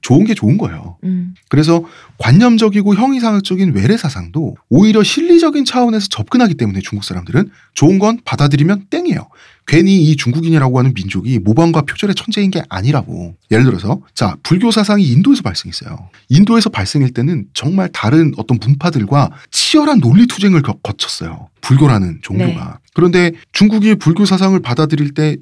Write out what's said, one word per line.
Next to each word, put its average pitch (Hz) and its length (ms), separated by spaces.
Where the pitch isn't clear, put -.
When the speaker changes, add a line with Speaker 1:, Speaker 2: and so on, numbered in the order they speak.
Speaker 1:
좋은 151 220
게 226 80
좋은 127 240
거예요. 98 480
Speaker 2:
음. 180 300
Speaker 1:
그래서 165 340
관념적이고 208 760
형이상학적인 208 800
외래 104 240
사상도 107 580
오히려 208 320
실리적인 311 640
차원에서 226 420
접근하기 214 460
때문에 107 260
중국 98 240
사람들은 92 460
좋은 185 240
건 220 260
받아들이면 147 640
땡이에요. 320 400
괜히 190 380
이 151 120
중국인이라고 143 640
하는 131 160
민족이 95 460
모방과 151 420
표절의 196 320
천재인 202 360
게 180 200
아니라고. 92 640
예를 113 160
들어서 107 340
자, 95 280
불교 190 280
사상이 202 360
인도에서 190 360
발생했어요. - 680
인도에서 202 400
발생할 127 400
때는 127 420
정말 95 400
다른 147 460
어떤 123 200
문파들과 139 720
치열한 294 500
논리 156 260
투쟁을 190 360
거-, 107 200
거쳤어요. - 680
불교라는 117 640
종교가. 92 320
Speaker 2:
네. 90 180
Speaker 1:
그런데 175 380
중국이 214 440
불교 170 280
사상을 190 360
받아들일 147 520
때 151 300